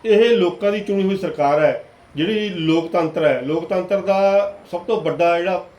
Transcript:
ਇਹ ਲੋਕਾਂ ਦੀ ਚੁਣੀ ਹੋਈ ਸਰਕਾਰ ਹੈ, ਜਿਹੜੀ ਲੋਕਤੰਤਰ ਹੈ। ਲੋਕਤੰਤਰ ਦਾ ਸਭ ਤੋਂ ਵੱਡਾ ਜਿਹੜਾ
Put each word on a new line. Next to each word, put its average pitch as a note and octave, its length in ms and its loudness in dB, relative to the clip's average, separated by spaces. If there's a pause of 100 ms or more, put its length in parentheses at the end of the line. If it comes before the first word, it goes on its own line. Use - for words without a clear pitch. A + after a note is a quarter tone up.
ਇਹ A3+ 260 4
ਲੋਕਾਂ G3 420 2
ਦੀ G#3 80 -2
ਚੁਣੀ G3 220 -2
ਹੋਈ F#3+ 140 0
ਸਰਕਾਰ D3 440 0
ਹੈ, D3 240 0 (320)
ਜਿਹੜੀ G#3 320 -2
ਲੋਕਤੰਤਰ D#3+ 760 -2
ਹੈ। B2+ 180 2
ਲੋਕਤੰਤਰ F3 580 -4
ਦਾ G3 580 0 (120)
ਸਭ F3 100 -6
ਤੋਂ G#3 200 -2
ਵੱਡਾ E3+ 380 0
ਜਿਹੜਾ F3+ 280 -4 (120)